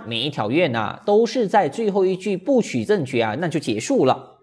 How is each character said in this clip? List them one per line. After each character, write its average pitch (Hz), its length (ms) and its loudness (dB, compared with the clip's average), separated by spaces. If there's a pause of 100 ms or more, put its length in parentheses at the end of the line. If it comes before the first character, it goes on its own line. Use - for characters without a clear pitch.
每 113 140 -4
一 143 100 -4
条 107 180 -4
愿 143 260 0
啊， 107 300 -4
都 208 180 4
是 226 240 0
在 185 220 2
最 220 220 -2
后 196 120 2
一 185 140 0
句 190 180 -4
不 233 280 2
取 117 200 -2
正 190 220 0
觉 123 160 0
啊， 110 180 -2
那 180 80 -2
就 156 120 -2
结 110 200 -2
束 220 260 2
了。 - 380 0